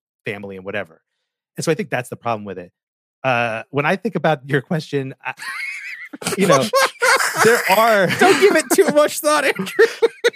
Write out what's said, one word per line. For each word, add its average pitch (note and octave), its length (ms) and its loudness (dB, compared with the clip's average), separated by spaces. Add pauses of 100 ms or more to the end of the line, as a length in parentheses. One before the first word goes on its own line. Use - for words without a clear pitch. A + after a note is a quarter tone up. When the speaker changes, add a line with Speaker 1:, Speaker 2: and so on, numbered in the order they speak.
(260)
Speaker 1:
family G2+ 300 -10
and F#2 100 -16
whatever. F#2+ 360 -10 (540)
And - 80 -10
so E3 80 0
I D#3 40 0
think D3+ 160 -8
that's B2 180 -4
the A#2+ 80 -10
problem A2 280 -6
with F#2+ 120 -10
it. F2 140 -16 (520)
Uh, A#2+ 460 -2
when D3 160 -2
I F3 100 0
think G3 200 -6
about C#3+ 340 -2
your C#3 120 0
question, C#3 520 -6 (100)
I, C3 120 -10 (520)
<laughs> - 500 -10
you F#3+ 100 2
know, - 160 4 (400)
Speaker 2:
<laughs> A#4+ 400 2
Speaker 1:
there A4+ 160 6 (120)
are G#3+ 360 4
Speaker 2:
Don't F4+ 340 4
give F#4+ 140 6
it D#4 180 2
too F4 200 4
much D4 260 2
thought, D4 260 0
Andrew. G3 400 0 (500)